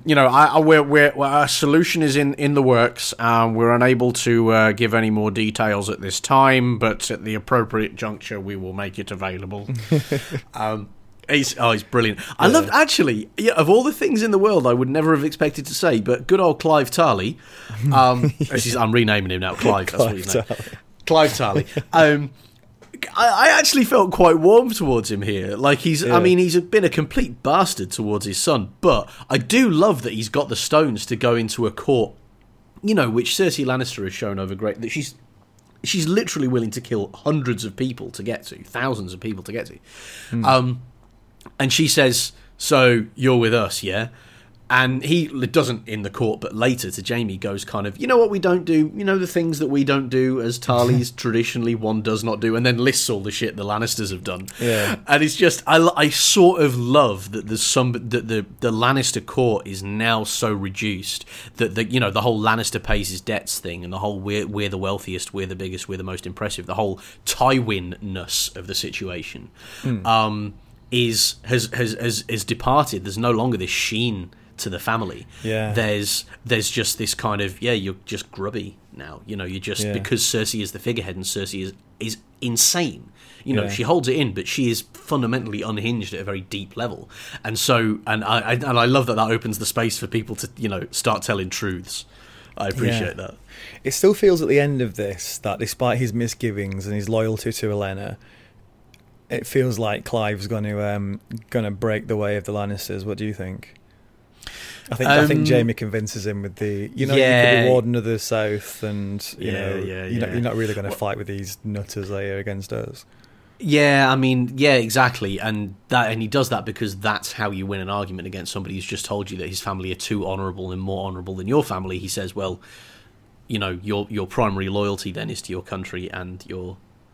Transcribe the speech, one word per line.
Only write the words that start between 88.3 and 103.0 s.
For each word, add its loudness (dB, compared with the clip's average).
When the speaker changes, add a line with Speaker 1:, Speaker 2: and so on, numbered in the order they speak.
Speaker 1:
I, -2
and 0
I 4
love 4
that 0
that 2
opens -2
the -6
space -2
for -8
people -6
to, -8
you -4
know, -6
start -2
telling -4
truths. -8
I -4
appreciate -2
Speaker 2:
Yeah. -10
Speaker 1:
that. -16
Speaker 2:
It -4
still 4
feels 6
at 0
the 6
end 0
of -2
this -8
that -4
despite -2
his -2
misgivings -6
and -4
his -4
loyalty -2
to -6
Olenna, -6
it -6
feels 0
like -2
Clive's -4
gonna, -4
um, -6
gonna -2
break -4
the -2
way -2
of -6
the -6
Lannisters. -6